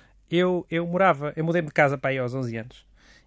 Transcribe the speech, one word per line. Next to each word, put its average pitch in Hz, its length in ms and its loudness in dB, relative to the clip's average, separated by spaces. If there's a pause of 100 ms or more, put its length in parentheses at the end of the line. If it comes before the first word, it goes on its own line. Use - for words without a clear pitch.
(300)
Eu, 180 400 0
eu 170 160 -4
morava, 170 500 2
eu 160 80 -2
mudei-me 165 240 0
de - 60 -14
casa, 143 240 4
pá, 135 120 -4
aí 135 80 -2
aos 123 140 -4
onze 123 240 -4
anos. 113 300 -12 (400)